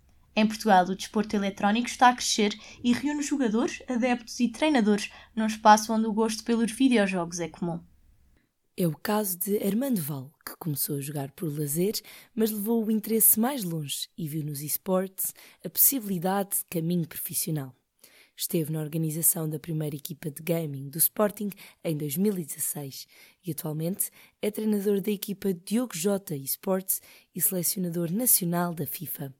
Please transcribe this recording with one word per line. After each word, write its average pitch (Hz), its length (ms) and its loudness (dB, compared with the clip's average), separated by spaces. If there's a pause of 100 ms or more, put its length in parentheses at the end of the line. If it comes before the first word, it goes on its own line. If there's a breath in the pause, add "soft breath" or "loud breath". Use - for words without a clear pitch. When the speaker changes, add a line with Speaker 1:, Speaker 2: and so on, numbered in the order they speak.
(340)
Speaker 1:
Em 220 100 4
Portugal, 208 400 6
o 190 120 -2
desporto 214 400 -2
eletrónico 202 500 0
está - 220 6
a 247 80 6
crescer - 420 0 (240 loud breath)
e 240 100 4
reúne 294 300 0
jogadores, 262 640 0
adeptos 247 540 -2
e 240 80 4
treinadores 226 640 2 (200 loud breath)
num 220 140 -2
espaço 214 460 6
onde 220 140 2
o 220 60 -2
gosto 220 300 0
pelos 226 300 2
videojogos 190 680 2
é 165 80 -2
comum. 170 320 -4 (1000)
Speaker 2:
É 185 80 0
o 156 140 0
caso 208 400 -2
de 208 260 0
Armando 214 380 2
Val, 135 300 -6 (120)
que - 140 -14
começou 147 380 -2
a 143 40 -4
jogar 143 300 -6
por 147 260 -6
lazer, 160 380 0 (400 loud breath)
mas 220 160 2
levou 220 340 0
o 214 60 0
interesse 214 480 2
mais 247 240 0
longe 160 460 -6 (100)
e 165 80 -4
viu 147 180 -6
nos 147 160 -8
esportes 185 720 -4 (320 soft breath)
a 175 60 -10
possibilidade 196 800 0
de - 180 -2
caminho 170 380 0
profissional. 151 680 -4 (680 soft breath)
Esteve 160 320 -2
na 156 120 -2
organização 160 680 0
da 151 100 -4
primeira 156 380 -4
equipa - 340 -10
de 160 120 -12
gaming 147 480 -4
do 165 80 -10
Sporting 208 500 0 (340 loud breath)
em 165 140 -2
dois 147 220 -4
mil 202 200 2
e 165 60 -4
dezasseis - 600 -8 (360 soft breath)
e 170 80 -6
atualmente 160 600 -4 (320 soft breath)
é 214 80 0
treinador 208 500 2
da 208 100 0
equipa 196 440 -2
Diogo 220 420 -2
Jota 190 400 -2
Esportes 185 640 -2 (340 soft breath)
e 180 60 -8
selecionador 175 720 -2
nacional 175 600 2
da 156 120 -6
fifa. - 540 -10